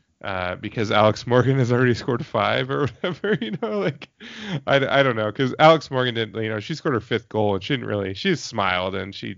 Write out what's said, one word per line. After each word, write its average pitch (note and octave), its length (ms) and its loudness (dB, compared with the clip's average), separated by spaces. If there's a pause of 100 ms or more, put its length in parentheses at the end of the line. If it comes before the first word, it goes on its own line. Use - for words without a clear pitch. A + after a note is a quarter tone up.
(220)
uh, F2+ 340 -6
because G#2+ 360 -4
Alex G#2+ 340 4
Morgan B2+ 320 4
has B2 140 2
already B2 220 4
scored A#2+ 320 -4
five A#2 440 0
or C#3+ 120 -2
<laughs> - 200 -4
whatever, F#3+ 380 -2
you A3 120 -6 (100)
know? G#3+ 180 -4
Like, F3 300 -4 (580)
I, C3+ 320 2
I C#3 40 6
don't B2+ 120 2
know, G#2+ 160 -2
'cause B2+ 260 -2
Alex D#3 320 6
Morgan B2+ 260 -2
didn't, A2 280 -4
you A2 60 -2
know, A2 100 -4
she D3 160 -8
scored C#3+ 200 -2
her G#2+ 40 2
fifth - 300 -4
goal G#2 260 2
and F#2 80 -4
she D3 100 -2
didn't A#2 140 -4
really, G2+ 260 -2
she E3+ 220 0
smiled F#2 600 0
and F#2+ 200 -6
she, A2 220 -10